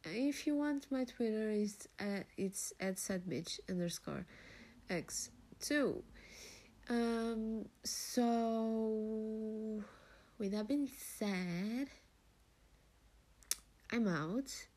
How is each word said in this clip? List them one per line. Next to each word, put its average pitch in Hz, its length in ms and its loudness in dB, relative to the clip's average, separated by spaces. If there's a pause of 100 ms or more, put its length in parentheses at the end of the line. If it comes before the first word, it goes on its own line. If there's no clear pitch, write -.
if 262 420 0
you 294 100 4
want, 294 320 2
my 262 160 2
Twitter 220 460 0
is 208 360 0 (120)
at, 202 260 0 (100)
it's - 440 -2
at 190 180 0
sad 185 320 -2
bitch - 300 -2 (100)
underscore 175 560 0 (640)
x - 400 -2 (320)
two. 285 420 2 (880)
Um, 226 760 2 (180)
so... 220 2000 2 (540)
With 196 140 0
that 214 160 0
being 277 300 2
said, 202 920 0 (2000)
I'm 226 160 4
out. 175 440 0 (240)